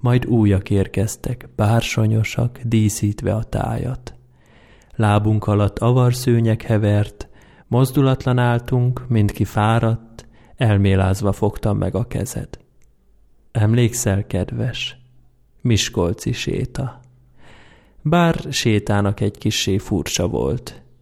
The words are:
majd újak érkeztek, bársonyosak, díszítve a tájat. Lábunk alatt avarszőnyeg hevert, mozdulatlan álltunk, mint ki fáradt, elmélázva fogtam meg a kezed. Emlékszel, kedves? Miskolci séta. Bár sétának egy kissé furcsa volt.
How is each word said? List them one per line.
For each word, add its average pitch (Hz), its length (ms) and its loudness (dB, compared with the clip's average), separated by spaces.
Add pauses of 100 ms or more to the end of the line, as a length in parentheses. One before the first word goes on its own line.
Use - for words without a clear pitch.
majd 123 200 4
újak 104 440 2
érkeztek, 98 840 -2
bársonyosak, 110 1080 0
díszítve 104 680 0
a 107 100 -2
tájat. 120 720 -6 (800)
Lábunk 107 520 2
alatt 104 320 2
avarszőnyeg 120 840 2
hevert, 104 680 0 (380)
mozdulatlan 131 720 2
álltunk, 123 680 0
mint 107 240 2
ki - 120 -2
fáradt, 113 840 -2 (280)
elmélázva 98 760 2
fogtam 104 460 -2
meg 92 180 -2
a 107 120 -4
kezed. - 520 -8 (920)
Emlékszel, 107 760 0
kedves? 110 720 -6 (640)
Miskolci 98 720 0
séta. - 680 -6 (1000)
Bár 165 340 2 (140)
sétának 104 680 0
egy 101 180 -2
kissé 104 400 -2
furcsa 92 500 -2
volt. - 560 -4 (180)